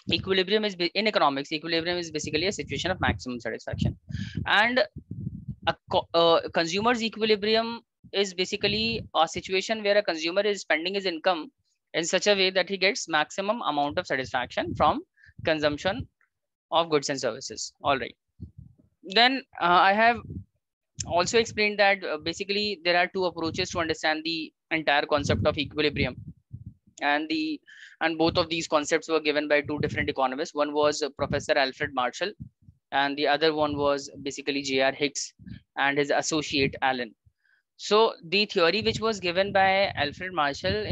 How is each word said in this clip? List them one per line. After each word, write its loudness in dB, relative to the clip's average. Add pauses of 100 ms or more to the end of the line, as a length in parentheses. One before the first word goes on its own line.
(120)
Equilibrium 0
is -6
ba-, -2
in -2
economics, 2
equilibrium -2
is -6
basically -4
a -2
situation -4
of -6
maximum -4
satisfaction. -4 (480)
And 2 (840)
a 0 (160)
co-, 0
uh, 6 (120)
consumer's 0
equilibrium 0 (320)
is -2
basically -2
a 4
situation -4
where 2
a 4
consumer -2
is -2
spending -2
his -2
income 0 (440)
in 0
such 0
a 6
way 2
that 0
he -4
gets 0
maximum -2
amount -2
of -4
satisfaction -4
from 2 (420)
consumption 0 (640)
of 2
goods 2
and -4
services. -6 (100)
All 2
right. -8 (880)
Then, 4 (160)
uh, 6 (100)
I 4
have 4 (880)
also 2
explained 0
that, 4
uh, -2
basically -4
there 4
are 4
two -2
approaches -2
to -4
understand -2
the -6 (180)
entire 2
concept 2
of 2
equilibrium, -2 (840)
and 0
the, -2 (440)
and 0
both 2
of 0
these -4
concepts 0
were 2
given 0
by 4
two -6
different -2
economists. -2
One 0
was, 2
uh, 0
Professor 0
Alfred 0
Marshall, -2 (600)
and 2
the 2
other 4
one 0
was 0 (120)
basically -4
J 0
R 4
Hicks -4 (460)
and 2
his 2
associate 0
Allen. -2 (640)
So 4 (120)
the 2
theory 2
which 0
was -2
given 0
by 4
Alfred -4
Marshall -2